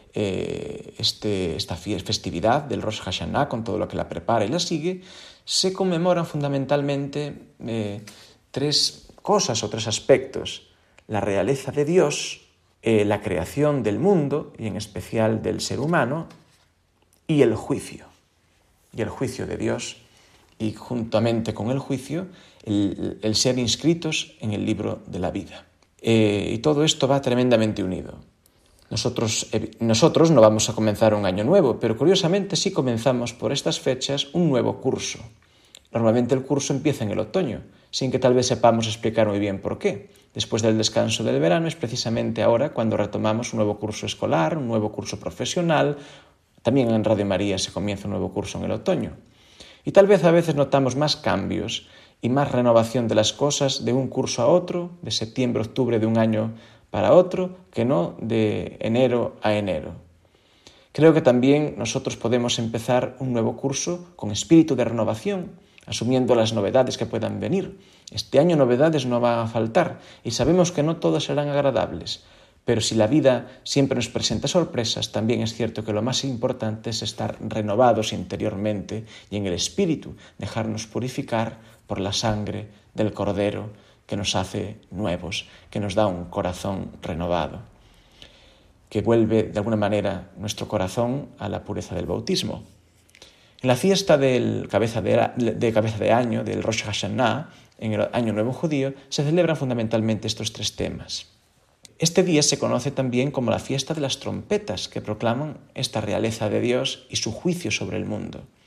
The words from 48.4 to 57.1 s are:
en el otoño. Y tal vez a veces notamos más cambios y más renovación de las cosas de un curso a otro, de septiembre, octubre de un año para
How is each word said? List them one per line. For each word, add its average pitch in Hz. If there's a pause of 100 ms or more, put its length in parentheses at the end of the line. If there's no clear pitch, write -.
en 90
el 95
otoño. 110 (720)
Y 147
tal 196
vez 190
a 170
veces 165
notamos 135
más 147
cambios 95 (320)
y 120
más 135
renovación 117
de 110
las 107
cosas 143
de 120
un 131
curso 123
a 117
otro, 175 (120)
de 117
septiembre, 113
octubre 117
de 110
un 113
año 113 (380)
para 101